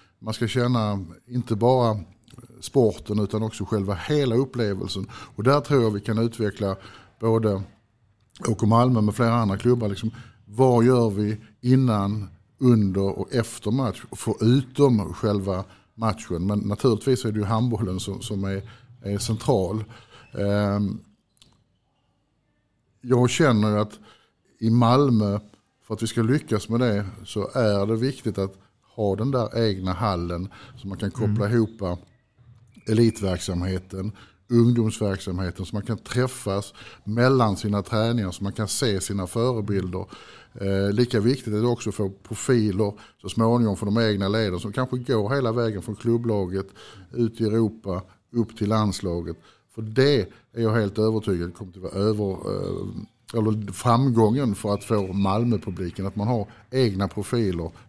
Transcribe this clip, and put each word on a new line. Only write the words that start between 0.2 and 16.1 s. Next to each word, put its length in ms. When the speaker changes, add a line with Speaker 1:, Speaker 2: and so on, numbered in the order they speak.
Speaker 1:
ska 140
känna 560
inte 300
bara 440
sporten 580
utan 240
också 220
själva 300
hela 420
upplevelsen. 760
Och 320
där 160
tror 220
jag 80
vi 100
kan 180
utveckla 580
både 420
O 60
K 120
Malmö 340
med 140
flera 200
andra 220
klubbar. 320
Liksom, 220
vad 380
gör 260
vi 260
innan, 680
under 600
och 160
efter 360
match? 320
Förutom 1000
själva 500
matchen. 520